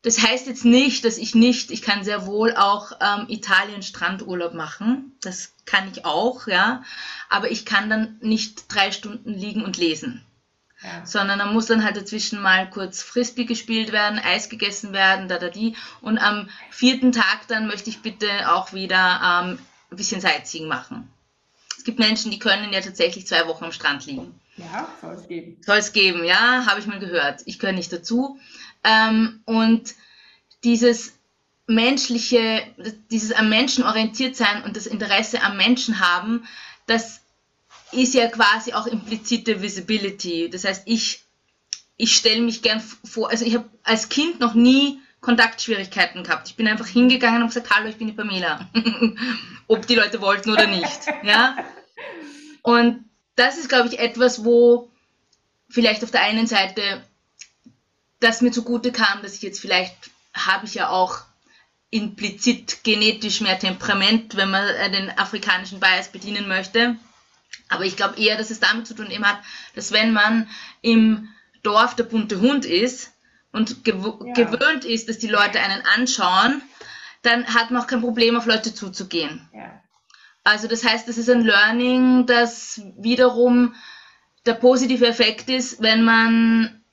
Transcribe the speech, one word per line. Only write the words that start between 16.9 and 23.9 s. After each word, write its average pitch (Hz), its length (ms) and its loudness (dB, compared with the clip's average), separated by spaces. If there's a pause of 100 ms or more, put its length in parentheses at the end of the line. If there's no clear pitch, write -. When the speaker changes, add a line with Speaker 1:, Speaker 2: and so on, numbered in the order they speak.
Speaker 1:
Tag 214 360 0
dann 220 180 -2
möchte 208 240 -8
ich - 140 -14
bitte 214 240 -6 (260)
auch 190 200 -2
wieder, 185 500 2
ähm, 180 340 0 (320)
ein 180 80 -18
bisschen 202 240 -6
Sightseeing 156 460 -4
machen. 123 440 -10 (640)
Es - 80 -20
gibt 220 140 -6
Menschen, 220 320 0
die 202 80 -10
können 208 340 -2
ja 190 100 -4
tatsächlich 185 440 -4
zwei 170 220 0
Wochen 165 180 -8
am 160 60 -12
Strand 143 340 -6